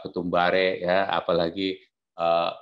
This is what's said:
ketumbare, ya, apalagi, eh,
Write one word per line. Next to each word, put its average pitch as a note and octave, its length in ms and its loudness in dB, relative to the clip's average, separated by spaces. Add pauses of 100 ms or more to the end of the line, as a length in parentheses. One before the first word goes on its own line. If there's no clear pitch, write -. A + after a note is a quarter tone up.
ketumbare, F2+ 800 0
ya, F#2 320 2
apalagi, F2 640 -2 (400)
eh, E2+ 320 2 (120)